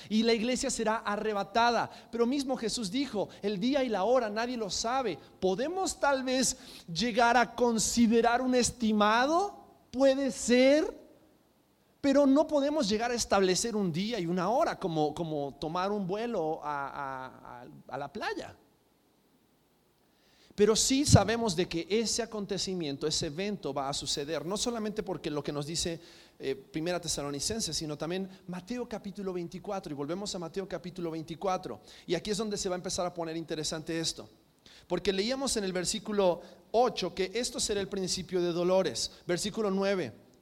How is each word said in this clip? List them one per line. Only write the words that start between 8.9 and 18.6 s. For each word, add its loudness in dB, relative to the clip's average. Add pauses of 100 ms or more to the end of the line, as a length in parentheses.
Puede 4
ser. 4 (960)
Pero 6
no 6
podemos 2
llegar 0
a -2
establecer 2
un 0
día -2
y -2
una 0
hora 0
como, 0
como -4
tomar -2
un -2
vuelo -4
a, -4
a, -10
a, -16 (220)
a -8
la -8
playa. -8 (2000)